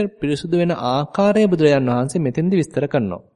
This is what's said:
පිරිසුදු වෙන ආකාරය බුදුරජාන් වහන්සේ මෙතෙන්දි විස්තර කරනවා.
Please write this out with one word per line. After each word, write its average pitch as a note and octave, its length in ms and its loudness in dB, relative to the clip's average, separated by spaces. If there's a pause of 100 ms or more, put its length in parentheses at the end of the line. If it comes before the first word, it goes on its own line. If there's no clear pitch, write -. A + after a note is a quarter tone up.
(120)
පිරිසුදු D#3 460 -4
වෙන F3 140 0 (120)
ආකාරය G3 640 0
බුදුරජාන් D3+ 420 4
වහන්සේ B2 340 0
මෙතෙන්දි E3 340 0
විස්තර C#3+ 300 -2
කරනවා. G#2 380 -2 (120)